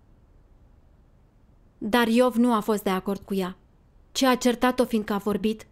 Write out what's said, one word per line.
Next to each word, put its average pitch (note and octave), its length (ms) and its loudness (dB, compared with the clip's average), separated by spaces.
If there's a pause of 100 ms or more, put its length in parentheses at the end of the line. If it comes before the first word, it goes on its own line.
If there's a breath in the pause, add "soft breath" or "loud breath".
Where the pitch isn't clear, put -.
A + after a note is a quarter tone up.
(1800)
Dar A#3 300 0
Iov A#3+ 280 2
nu A#3+ 180 4
a G#3+ 60 2
fost G#3 240 -2
de G#3 60 -2
acord G3 320 -4
cu - 120 -10
ea, F#3 240 -6 (540)
ci - 100 -4
a B3+ 140 4
certat-o B3 500 0
fiindcă A3 280 -2
a G3+ 40 0
vorbit G#3 540 -4